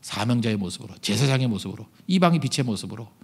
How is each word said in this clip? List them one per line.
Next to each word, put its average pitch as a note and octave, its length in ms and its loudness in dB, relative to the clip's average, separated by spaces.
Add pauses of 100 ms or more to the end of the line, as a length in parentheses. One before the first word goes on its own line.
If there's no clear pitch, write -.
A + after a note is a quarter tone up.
사명자의 A2+ 540 0
모습으로, F#2+ 440 -6
제사장의 B2+ 480 2
모습으로, G2 380 -4 (220)
이방의 F3 320 4
빛의 C3+ 260 -2
모습으로 G#2 420 -6 (160)